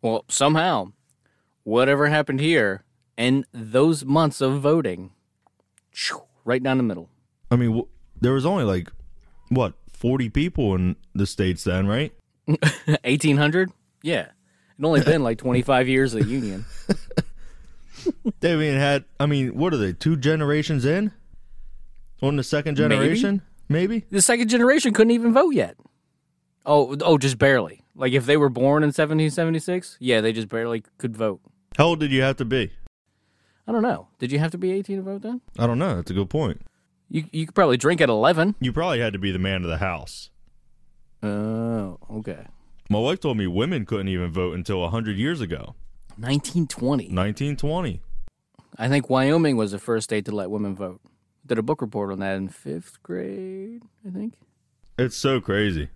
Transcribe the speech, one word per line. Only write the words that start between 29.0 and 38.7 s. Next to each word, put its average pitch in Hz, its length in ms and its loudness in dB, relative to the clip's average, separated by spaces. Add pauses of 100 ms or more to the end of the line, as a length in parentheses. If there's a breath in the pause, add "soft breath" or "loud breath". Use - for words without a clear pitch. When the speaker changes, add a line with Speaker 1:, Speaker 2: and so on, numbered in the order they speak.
Speaker 1:
seventy-six, 165 680 -4
yeah, 123 200 2
they 110 120 2
just 110 160 -4
barely 117 340 -4 (160)
could 117 180 -6
vote. 107 240 -2 (360)
Speaker 2:
How - 100 6
old 170 140 0
did 147 100 0
you 131 120 2
have 135 160 0
to 135 60 -4
be? 127 280 -2 (960)
Speaker 1:
I 220 40 -4
don't 226 100 0
know. 226 260 -4 (100)
Did 127 140 -4
you 143 80 0
have 160 100 0
to 170 80 -10
be 185 140 -2
eighteen 196 240 -6
to 190 60 -8
vote 196 200 -10
then? 240 180 -8 (160)
Speaker 2:
I 117 120 0
don't 120 100 0
know. 165 160 -2
That's 87 160 -6
a 90 40 -4
good 196 160 -2
point. 139 320 -4 (460)
Speaker 1:
You, 156 220 -4
you 160 160 -4
could - 80 -18
probably 151 220 6
drink 151 240 2
at 143 80 6
eleven. 156 520 4
Speaker 2:
You 127 120 -2